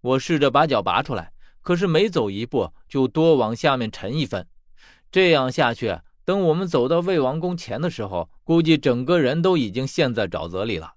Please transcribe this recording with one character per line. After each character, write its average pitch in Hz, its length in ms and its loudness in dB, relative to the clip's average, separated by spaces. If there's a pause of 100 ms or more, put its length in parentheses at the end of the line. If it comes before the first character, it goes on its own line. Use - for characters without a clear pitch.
我 131 160 0
试 160 200 -2
着 139 120 4
把 143 160 4
脚 120 160 0
拔 95 200 0
出 131 120 -6
来， 87 180 -8 (300)
可 175 120 0
是 180 120 -2
每 180 240 2
走 127 180 -2
一 101 160 -6
步 113 300 -4 (120)
就 131 220 0
多 160 280 4
往 113 200 0
下 139 180 2
面 117 160 -4
沉 110 240 -10
一 151 120 -2
分， 92 200 -8 (640)
这 185 200 4
样 131 200 4
下 123 220 0
去 101 260 -4 (300)
等 190 140 0
我 165 100 4
们 180 160 -2
走 131 180 2
到 165 140 2
魏 175 180 0
王 135 220 0
宫 180 160 -4
前 - 240 -8
的 175 80 -2
时 110 180 -6
候， 90 220 -6 (160)
估 165 160 4
计 160 160 4
整 127 260 0
个 170 160 2
人 143 220 0
都 185 160 4
已 120 140 0
经 127 160 -4
陷 131 260 -2
在 104 160 -2
沼 82 180 -6
泽 92 200 -4
里 107 100 -2
了。 80 200 -10